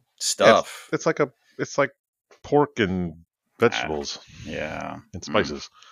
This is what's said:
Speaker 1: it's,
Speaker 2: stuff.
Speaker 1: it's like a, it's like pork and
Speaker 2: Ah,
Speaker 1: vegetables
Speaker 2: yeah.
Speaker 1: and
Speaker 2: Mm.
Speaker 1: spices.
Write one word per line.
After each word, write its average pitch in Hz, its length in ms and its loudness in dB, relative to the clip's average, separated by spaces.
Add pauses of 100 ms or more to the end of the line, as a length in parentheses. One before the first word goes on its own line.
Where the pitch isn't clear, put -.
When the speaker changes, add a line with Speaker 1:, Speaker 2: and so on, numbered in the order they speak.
(180)
Speaker 1:
it's, - 100 -8
Speaker 2:
stuff. - 680 4
Speaker 1:
it's 151 140 -2
like 160 120 0
a, 139 120 0 (260)
it's - 200 -6
like 139 140 0 (520)
pork 143 360 2
and 90 340 0
Speaker 2:
Ah, - 560 -2
Speaker 1:
vegetables 71 500 -6 (260)
Speaker 2:
yeah. 78 540 -8 (140)
Speaker 1:
and 90 80 -12
Speaker 2:
Mm. - 40 -14
Speaker 1:
spices. 78 440 -2 (220)